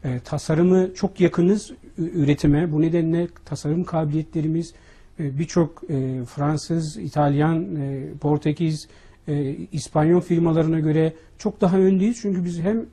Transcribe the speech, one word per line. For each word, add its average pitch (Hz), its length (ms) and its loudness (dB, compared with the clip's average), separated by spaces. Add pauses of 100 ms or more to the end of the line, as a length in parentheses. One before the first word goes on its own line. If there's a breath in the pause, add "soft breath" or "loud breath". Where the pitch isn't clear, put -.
E, 127 160 -4
tasarımı 180 720 2
çok - 260 -4
yakınız 180 520 2 (260)
ü-, 170 120 -4
üretime. 147 600 2
Bu 151 100 0
nedenle 165 460 0 (180)
tasarım 156 380 -4
kabiliyetlerimiz, 160 920 -2 (460 soft breath)
e, 139 200 -6
birçok, 160 500 0
e, 131 360 -2
Fransız, 156 720 -4
İtalyan, 160 800 0
e, 139 340 -6 (120)
Portekiz, 151 680 -2 (400 soft breath)
e, 143 280 -4 (160)
İspanyol 160 500 2
firmalarına 165 580 2
göre 156 340 2 (240 loud breath)
çok - 240 -4
daha 190 160 4
öndeyiz. 190 440 4
Çünkü 185 240 -2
biz 175 140 -6
hem 220 340 -2